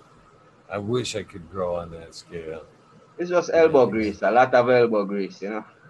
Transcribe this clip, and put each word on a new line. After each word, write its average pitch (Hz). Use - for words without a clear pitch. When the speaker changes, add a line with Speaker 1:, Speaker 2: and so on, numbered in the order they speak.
Speaker 1:
I 98
wish 110
I 104
could 85
grow 87
on 87
that 82
scale. 80
Speaker 2:
It's 175
just 170
elbow 156
Speaker 1:
Yeah. 101
Speaker 2:
grease, 104
a 98
lot 127
of 123
elbow 113
grease, 95
you 98
know. 107